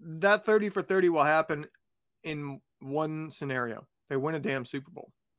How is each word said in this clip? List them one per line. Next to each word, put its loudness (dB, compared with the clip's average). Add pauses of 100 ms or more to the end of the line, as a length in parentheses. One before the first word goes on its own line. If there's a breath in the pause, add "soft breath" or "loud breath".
that 2
thirty 4
for -2
thirty 2
will 4
happen 2 (600)
in -8 (200)
one -4
scenario. -6 (220)
They -2
win -2
a -4
damn -4
Super -10
Bowl. -18 (260)